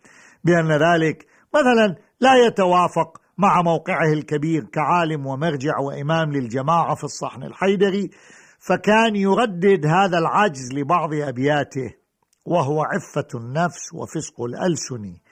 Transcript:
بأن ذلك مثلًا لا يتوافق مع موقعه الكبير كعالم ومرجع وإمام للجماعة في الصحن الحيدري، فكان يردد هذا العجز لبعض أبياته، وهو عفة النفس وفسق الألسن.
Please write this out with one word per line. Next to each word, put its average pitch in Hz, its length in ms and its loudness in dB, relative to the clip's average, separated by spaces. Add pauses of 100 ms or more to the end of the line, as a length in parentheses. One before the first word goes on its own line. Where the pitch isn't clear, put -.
(440)
بأن 165 280 2
ذلك 160 540 2 (280)
مثلًا 233 420 2 (240)
لا 247 260 6
يتوافق 180 720 0 (180)
مع 175 240 4
موقعه 160 500 0
الكبير 151 520 -2
كعالم 156 600 -2
ومرجع 135 520 -4
وإمام 143 540 -2
للجماعة 135 600 0
في - 100 -10
الصحن 135 380 -12
الحيدري، 196 680 -2 (480)
فكان 208 580 0
يردد 196 680 2
هذا 180 320 2
العجز 139 540 0
لبعض 151 420 -2
أبياته، 139 800 -2 (500)
وهو 151 380 0
عفة 143 520 -6
النفس 147 600 -6
وفسق 127 460 -10
الألسن. 120 760 -6 (160)